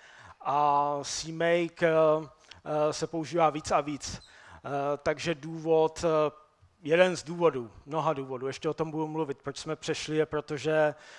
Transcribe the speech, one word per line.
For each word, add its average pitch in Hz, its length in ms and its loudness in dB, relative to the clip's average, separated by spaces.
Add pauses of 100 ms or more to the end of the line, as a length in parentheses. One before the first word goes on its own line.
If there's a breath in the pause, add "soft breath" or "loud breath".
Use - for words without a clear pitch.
(400 loud breath)
a 143 600 2
CMake, 165 800 -2
eh, 165 100 4 (720 loud breath)
eh, 151 280 0
se 160 140 -6
používá 160 440 0
víc 151 200 -6
a 180 100 2
víc. 143 420 -8 (420 loud breath)
Eh, 143 380 -4
takže 156 320 -2
důvod, 160 680 0
eh, 156 280 2 (500)
jeden 175 340 6
z 131 60 -8
důvodů, 143 480 0 (160)
mnoha 151 260 -2
důvodů, 131 340 -8
ještě 135 220 -6
o 147 60 -2
tom 160 160 -4
budu 156 160 -4
mluvit, 156 360 -6
proč - 160 -10
jsme 156 180 -6
přešli, 151 400 -6
je 156 100 2
proto, 151 300 -6
že, 139 160 -2
eh, 151 220 2 (240 loud breath)